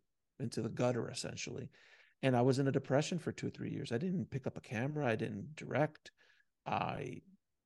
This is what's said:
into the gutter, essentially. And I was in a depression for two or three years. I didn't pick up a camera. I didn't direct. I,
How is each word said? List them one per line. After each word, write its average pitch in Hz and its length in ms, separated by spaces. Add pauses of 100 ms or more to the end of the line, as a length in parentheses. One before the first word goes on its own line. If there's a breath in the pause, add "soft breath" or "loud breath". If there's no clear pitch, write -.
(400)
into 117 220
the 117 60
gutter, 120 420
essentially. - 600 (540 soft breath)
And 131 120
I 120 60
was 131 160
in 139 80
a 131 60
depression 147 480
for 123 100
two - 160
or - 40
three - 200
years. 107 220
I 117 60
didn't 180 340
pick 127 160
up - 80
a - 40
camera. 139 460
I 113 80
didn't 107 400
direct. 120 560 (560 soft breath)
I, - 560 (440)